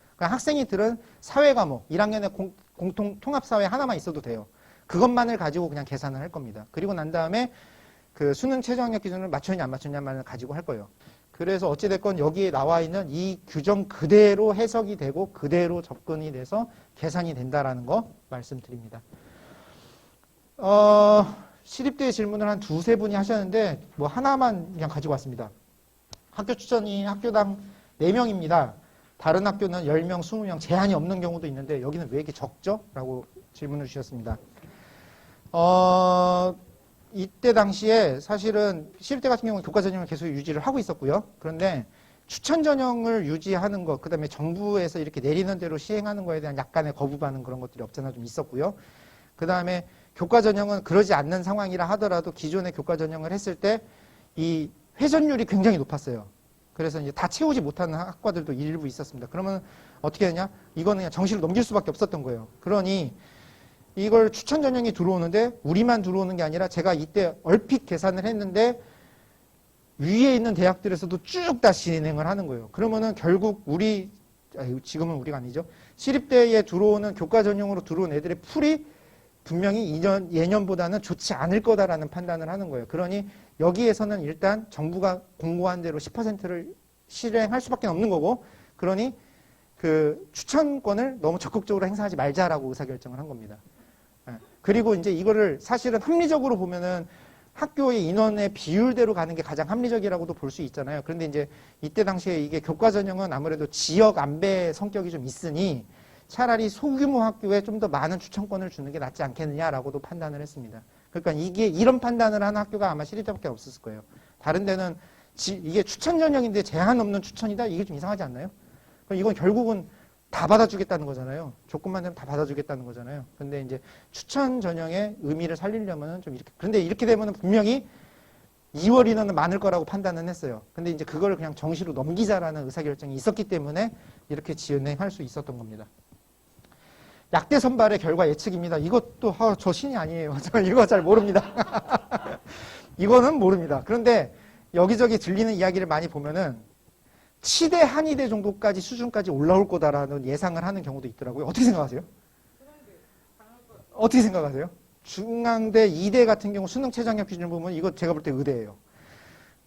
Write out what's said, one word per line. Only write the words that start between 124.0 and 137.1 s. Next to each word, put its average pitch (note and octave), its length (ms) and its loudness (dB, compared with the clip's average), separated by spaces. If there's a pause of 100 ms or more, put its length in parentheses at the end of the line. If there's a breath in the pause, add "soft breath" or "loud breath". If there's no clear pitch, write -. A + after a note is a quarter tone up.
추천 B3+ 500 -2
전형의 F3+ 600 -4
의미를 D#3+ 340 -4
살리려면은 F3+ 640 -6
좀 C#3 140 -12
이렇게, - 220 -18
그런데 G#3+ 220 0
이렇게 E3+ 260 0
되면은 G#3+ 280 2
분명히 G#3+ 540 2 (840 soft breath)
이월 A3 340 8
인원은 G#3+ 280 2
많을 F3 240 2
거라고 F3+ 260 2
판단은 F3+ 440 -4
했어요. C3 320 -8 (120)
근데 E3+ 160 -6
이제 D#3 160 -6
그거를 F#3 300 0
그냥 D#3 180 -8
정시로 E3 400 -6
넘기자라는 D#3+ 720 -2
의사결정이 C#3+ 480 -8
있었기 G3+ 300 -2
때문에 F3 480 -4 (380 loud breath)
이렇게 D3+ 240 -8
진행할 D3 580 -4
수 G3+ 100 -16
있었던 C3+ 360 -12
겁니다. G#2+ 280 -16 (1500 soft breath)